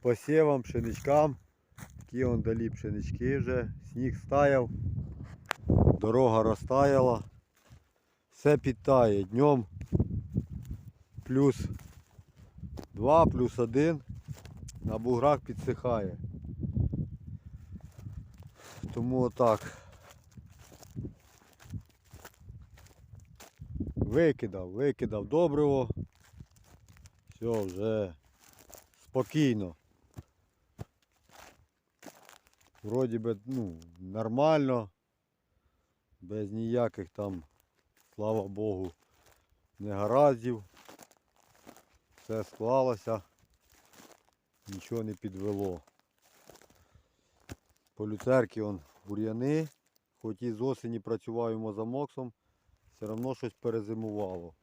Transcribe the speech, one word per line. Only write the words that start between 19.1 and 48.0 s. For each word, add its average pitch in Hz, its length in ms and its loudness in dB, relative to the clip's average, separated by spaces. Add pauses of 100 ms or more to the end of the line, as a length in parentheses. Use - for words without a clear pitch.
отак. 117 580 4 (4000)
Викидав, 110 720 0
викидав 110 560 -2
добриво. 143 640 2 (1400)
Все, 117 220 -6
вже 101 640 -2 (880)
спокійно. 120 760 0 (3000)
Вроді 117 360 -2
би, 110 260 -2
ну, 113 360 -6 (180)
нормально. 117 920 0 (1300)
Без 104 320 -8
ніяких 113 560 -2
там, 95 340 -6 (720)
слава 104 340 -2
Богу, 98 440 -4 (840)
негараздів. 113 880 2 (1500)
Все 110 280 -6
склалося. 117 800 -2 (1500)
Нічого 101 340 -8
не 107 120 -6
підвело. 98 640 -6 (2250)
По 107 140 -6